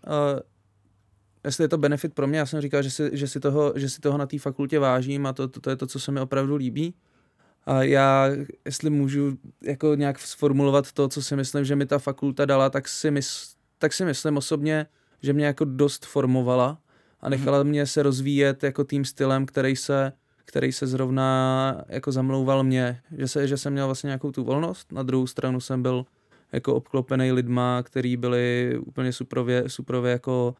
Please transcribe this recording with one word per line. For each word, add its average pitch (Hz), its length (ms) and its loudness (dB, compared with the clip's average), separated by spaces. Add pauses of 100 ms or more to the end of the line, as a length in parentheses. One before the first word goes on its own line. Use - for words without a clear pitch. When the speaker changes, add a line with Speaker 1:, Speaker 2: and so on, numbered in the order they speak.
Speaker 1:
Eh, 147 340 0 (1040)
jestli 143 200 0
je 147 40 2
to 160 100 2
benefit 147 360 0
pro 139 120 0
mě, 151 120 0
já 147 80 0
jsem 151 140 -6
říkal, 143 220 0
že 135 80 -2
si, 147 220 -2
že 143 160 -2
si 135 120 -6
toho, 143 360 2
že 139 120 -2
si - 120 -8
toho 143 180 2
na 143 80 -2
té 143 120 -8
fakultě 139 400 -2
vážím 139 480 2
a 135 60 -4
to, 135 160 -4
to, - 120 -14
to 135 100 -4
je 135 60 -2
to, 131 100 -6
co 131 140 -8
se 139 120 -6
mi 139 80 -2
opravdu 135 360 0
líbí. 143 380 -4 (720)
A 131 160 2
já, 135 460 6 (360)
jestli 151 260 -4
můžu 143 480 0 (240)
jako 151 320 0
nějak 143 240 0
sformulovat 139 760 2
to, 139 160 2
co 139 140 -6
si 139 140 -4
myslím, 139 280 -2
že 143 120 0
mi 139 100 0
ta 143 120 0
fakulta 139 460 -2
dala, 135 260 4
tak 135 180 -4
si - 220 -2
mys-, - 440 -4 (240)
tak 151 140 2
si - 120 -2
myslím 151 320 0
osobně, 151 500 -2 (360)
že 139 100 0
mě 147 140 2
jako 143 180 0
dost 139 420 0
formovala 127 720 2 (420)
a - 80 -6
nechala 135 300 2
Speaker 2:
Mhm. 139 100 4
Speaker 1:
mě 147 180 2
se 147 160 0
rozvíjet 139 640 2
jako 139 200 0
tím 139 200 -2
stylem, 135 420 0
který 135 300 0
se, 135 360 0 (320)
který 131 280 0
se 135 140 -4
zrovna 131 1000 0
jako 135 240 -4
zamlouval 135 520 2
mně. 127 360 0 (160)
Že 135 120 -4
se, 143 200 0
že 139 80 0
jsem 139 160 -6
měl 139 140 -2
vlastně 135 220 -4
nějakou 139 240 -4
tu 131 120 -4
volnost, 156 480 -4
na 135 100 -6
druhou 131 240 0
stranu 131 340 -4
jsem 127 220 -4
byl 127 240 0 (460)
jako 135 220 0
obklopený 131 580 0
lidma, 123 500 0
který 123 340 -4
byli 123 580 0 (120)
úplně 127 260 -4
suprově, 123 560 -2
suprově 123 440 -2
jako 123 480 -2